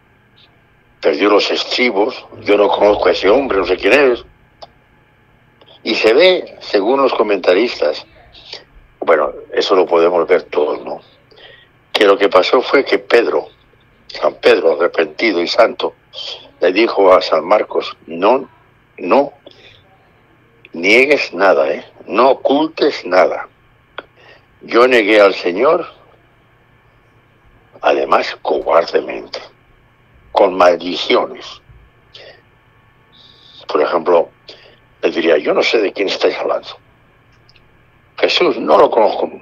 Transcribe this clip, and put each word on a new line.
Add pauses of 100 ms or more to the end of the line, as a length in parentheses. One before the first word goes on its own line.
(1000)
perdió
los
estribos, (160)
"Yo
no
conozco
a
ese
hombre,
no
sé
quién
es". (1600)
Y
se
ve,
según
los
comentaristas, (920)
bueno, (220)
eso
lo
podemos
ver
todos,
¿no? (920)
Que
lo
que
pasó
fue
que
Pedro, (600)
San
Pedro,
arrepentido
y
santo, (640)
le
dijo
a
San
Marcos, (120)
"No, (480)
no (1400)
niegues
nada,
¿eh? (220)
No
ocultes
nada. (1160)
Yo
negué
al
Señor, (1900)
además
cobardemente, (920)
con
maldiciones". (2000)
Por
ejemplo, (720)
le
diría,
"Yo
no
sé
de
quién
estáis
hablando. (1500)
Jesús,
no
lo
conozco, (120)